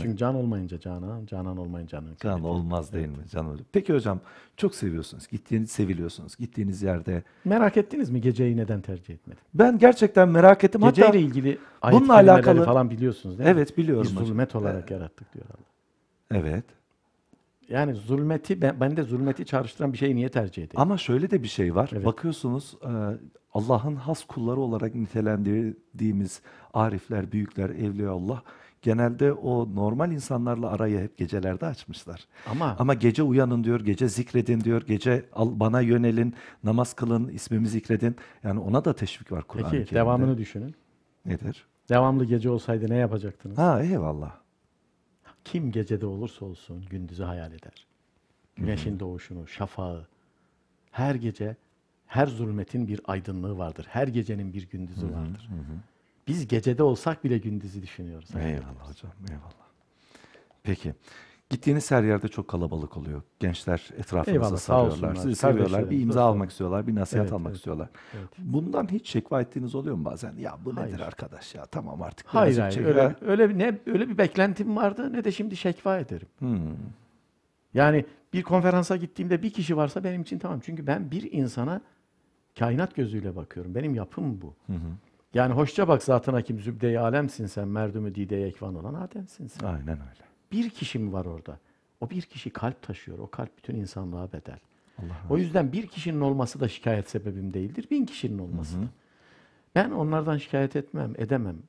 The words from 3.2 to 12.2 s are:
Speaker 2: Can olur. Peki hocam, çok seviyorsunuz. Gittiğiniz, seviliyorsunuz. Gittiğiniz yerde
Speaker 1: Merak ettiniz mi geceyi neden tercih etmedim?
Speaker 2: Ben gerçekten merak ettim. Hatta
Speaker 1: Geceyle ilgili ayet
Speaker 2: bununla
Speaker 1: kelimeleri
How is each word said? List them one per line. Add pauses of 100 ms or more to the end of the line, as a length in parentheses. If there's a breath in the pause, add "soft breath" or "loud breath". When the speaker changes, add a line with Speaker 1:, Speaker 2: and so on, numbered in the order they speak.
Speaker 2:
Can
olur. (140)
Peki
hocam, (360 loud breath)
çok
seviyorsunuz.
Gittiğiniz,
seviliyorsunuz.
Gittiğiniz
yerde (220 soft breath)
Speaker 1:
Merak
ettiniz
mi
geceyi
neden
tercih
etmedim? (120)
Speaker 2:
Ben
gerçekten
merak
ettim.
Hatta
Speaker 1:
Geceyle
ilgili (240 loud breath)
ayet
Speaker 2:
bununla
Speaker 1:
kelimeleri